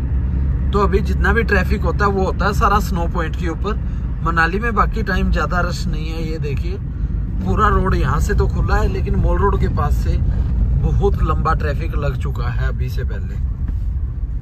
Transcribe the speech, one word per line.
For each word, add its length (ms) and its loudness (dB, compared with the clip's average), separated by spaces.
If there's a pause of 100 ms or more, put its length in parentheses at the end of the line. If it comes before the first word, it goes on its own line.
(720)
तो 60 2
अभी 220 2
जितना 320 2
भी 100 2
traffic 380 2
होता 240 0
है 60 2
वो 120 0
होता 220 0
है 80 0
सारा 280 2
snow 280 -2
point 260 -2
के 140 -2
ऊपर। 260 -2 (480)
मनाली 360 0
में 160 -2
बाकी 280 0
time 280 0
ज़्यादा 300 0
rush 260 -2
नहीं 220 -2
है। 140 -4
ये 160 -4
देखिए 380 -2 (600)
पूरा 300 2
road 260 2
यहाँ 260 2
से 140 2
तो 140 4
खुला 260 2
है 140 2
लेकिन 280 0
mall 220 2
road 200 2
के 160 2
पास 220 0
से 200 0 (640)
बहुत 420 2
लंबा 320 0
traffic 420 -2
लग 240 -2
चुका 280 -2
है 180 -2
अभी 220 -2
से 160 -2
पहले। 300 -4 (1080)